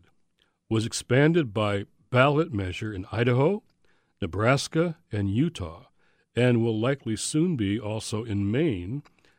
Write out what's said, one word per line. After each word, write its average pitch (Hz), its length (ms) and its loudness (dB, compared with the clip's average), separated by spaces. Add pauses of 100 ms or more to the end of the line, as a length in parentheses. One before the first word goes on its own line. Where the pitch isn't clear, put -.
(680)
was 110 200 0
expanded 143 640 2
by 101 300 -2 (260)
ballot 143 420 4
measure 98 400 -4
in 92 200 -8
Idaho, 127 500 2 (580)
Nebraska, 127 800 0 (140)
and 101 180 -2
Utah, 98 540 -4 (500)
and 120 300 4
will 113 160 0
likely 113 380 -2
soon 160 400 0
be 104 200 0
also 107 460 -6
in 101 260 -2
Maine, 120 540 -2 (360)